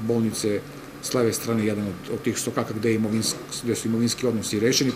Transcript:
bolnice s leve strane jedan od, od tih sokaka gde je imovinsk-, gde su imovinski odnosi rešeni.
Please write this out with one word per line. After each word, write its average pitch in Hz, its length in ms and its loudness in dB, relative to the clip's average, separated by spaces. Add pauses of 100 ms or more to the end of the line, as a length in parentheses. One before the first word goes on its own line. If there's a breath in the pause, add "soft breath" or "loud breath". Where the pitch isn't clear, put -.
bolnice 110 600 0 (420)
s - 120 -4
leve 117 180 4
strane 113 340 0
jedan 104 200 0
od, 98 280 -6
od 110 80 -4
tih 113 160 0
sokaka - 360 -2
gde 110 160 2
je 110 80 4
imovinsk-, 110 640 -2
gde 117 120 0
su 113 140 -4
imovinski 117 380 2
odnosi 110 340 0
rešeni. 127 360 4